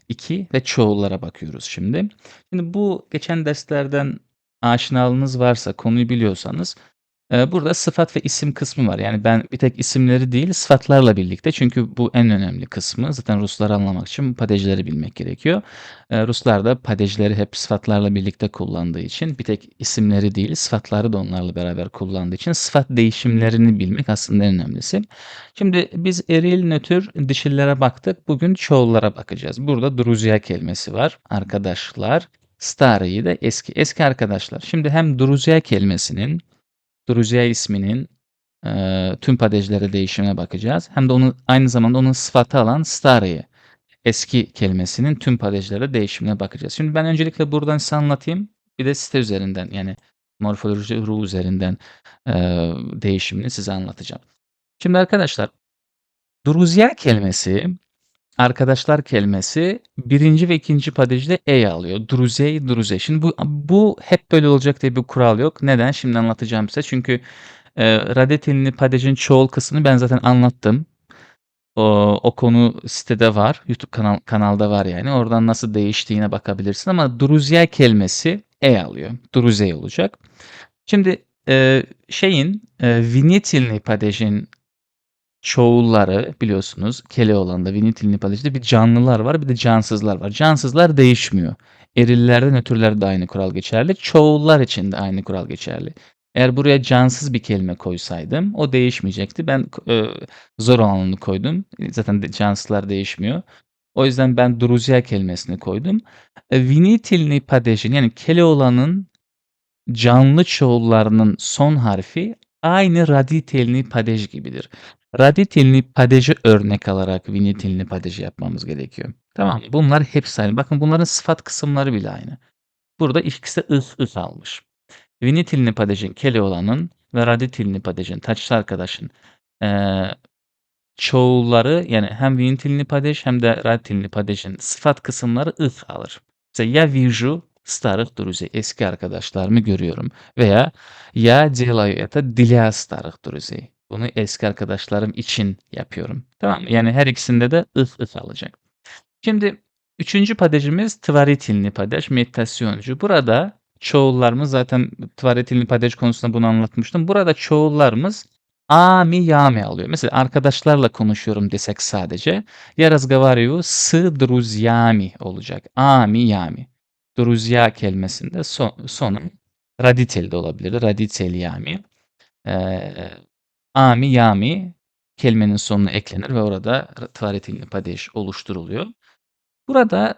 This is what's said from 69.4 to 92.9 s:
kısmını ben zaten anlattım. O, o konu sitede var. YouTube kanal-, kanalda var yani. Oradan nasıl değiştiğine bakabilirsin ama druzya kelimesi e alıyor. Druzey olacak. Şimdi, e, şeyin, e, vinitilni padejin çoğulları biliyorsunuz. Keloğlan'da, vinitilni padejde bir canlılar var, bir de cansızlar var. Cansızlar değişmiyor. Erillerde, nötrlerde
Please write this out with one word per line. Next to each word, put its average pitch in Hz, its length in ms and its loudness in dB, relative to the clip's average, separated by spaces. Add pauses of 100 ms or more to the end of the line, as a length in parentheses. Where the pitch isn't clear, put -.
kısmını 147 360 -2
ben 135 120 4
zaten 123 260 2
anlattım. 123 640 2 (920)
O, 104 460 4
o 120 120 0
konu 120 520 2
sitede 113 480 0
var. 107 340 0
YouTube - 220 -6
kanal-, 104 340 -2
kanalda 104 460 0
var 101 160 0
yani. 92 240 -6
Oradan 117 360 2
nasıl 113 280 -2
değiştiğine 107 580 -2
bakabilirsin 101 580 -6
ama 139 300 0
druzya 151 460 4
kelimesi 123 760 2 (180)
e 131 180 4
alıyor. 71 320 -8 (240)
Druzey 104 400 2
olacak. 101 440 -4 (680)
Şimdi, 190 380 0 (240)
e, 135 340 4 (260)
şeyin, 190 540 -2 (180)
e, 117 220 2
vinitilni 127 760 2
padejin 104 680 -2 (920)
çoğulları 113 1000 2
biliyorsunuz. 101 680 -4
Keloğlan'da, 95 640 0
vinitilni 104 460 0
padejde 110 360 -4
bir 135 60 -4
canlılar 117 600 4
var, 147 220 0
bir 135 60 -6
de 123 80 0
cansızlar 110 600 0
var. 90 140 -8
Cansızlar 151 680 2
değişmiyor. 117 580 4 (420)
Erillerde, 120 560 4
nötrlerde 110 480 2